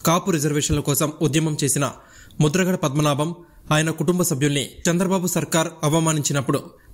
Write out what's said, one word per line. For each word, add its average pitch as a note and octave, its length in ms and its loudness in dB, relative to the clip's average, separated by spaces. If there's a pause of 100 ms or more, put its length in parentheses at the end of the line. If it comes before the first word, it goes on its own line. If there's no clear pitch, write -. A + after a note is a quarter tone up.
కాపు F3 260 2
రిజర్వేషన్ల D3+ 480 0
కోసం D3 420 0
ఉద్యమం D#3 420 0
చేసిన C#3 280 0 (500)
ముద్రగడ F3 340 2
పద్మనాభం, D3+ 600 0 (360)
ఆయన D#3 180 2
కుటుంబ E3 340 0
సభ్యుల్ని C#3+ 460 0 (200)
చంద్రబాబు F3+ 380 0
సర్కార్ E3 400 0 (160)
అవమానించినప్పుడు D3+ 800 0 (300)